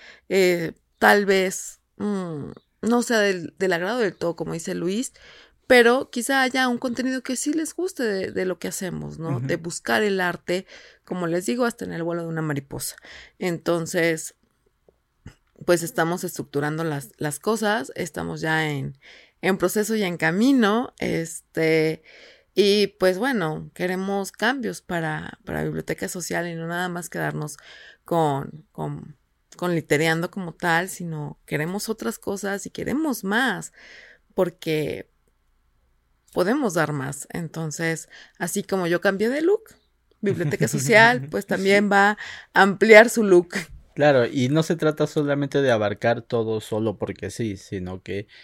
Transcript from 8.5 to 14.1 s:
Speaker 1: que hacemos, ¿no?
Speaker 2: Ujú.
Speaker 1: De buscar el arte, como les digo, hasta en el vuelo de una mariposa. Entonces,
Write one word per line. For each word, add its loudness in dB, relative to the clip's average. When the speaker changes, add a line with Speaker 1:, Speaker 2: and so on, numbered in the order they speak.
Speaker 1:
que -6
hacemos, -8
¿no? -4
Speaker 2:
Ujú. -4
Speaker 1:
De 0
buscar -2
el 0
arte, -4
como -4
les -2
digo, -2
hasta -6
en -8
el -6
vuelo -4
de -8
una -4
mariposa. -6
Entonces, -2